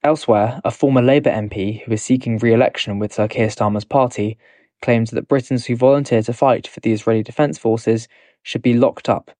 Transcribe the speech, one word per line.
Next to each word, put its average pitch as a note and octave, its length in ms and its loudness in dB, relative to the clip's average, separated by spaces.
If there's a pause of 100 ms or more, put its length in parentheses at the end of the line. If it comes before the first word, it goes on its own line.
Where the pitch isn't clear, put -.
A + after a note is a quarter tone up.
Elsewhere, A#2+ 600 0
a C3+ 80 -2
former C3+ 300 2
Labour C3+ 300 4
M G#2+ 180 -4
P G#2+ 360 -6
who A#2 60 -4
is G#2+ 100 -2
seeking A#2 360 -2
re-election A2+ 640 0
with G#2 120 -6
Sir - 160 -2
Keir A2+ 200 -2
Starmer's G#2+ 360 -2
party A#2 540 -2 (440)
claimed A#2 280 2
that - 180 -6
Britons C3 400 -2
who - 80 -2
volunteer C3 480 2
to A#2+ 100 -4
fight C3 320 0
for - 140 -16
the A2+ 120 0
Israeli A2 300 0
Defence D3+ 380 -4
Forces A2+ 480 -2 (340)
should - 220 -8
be B2 100 2
locked A#2+ 360 0
up. G2+ 200 -2 (100)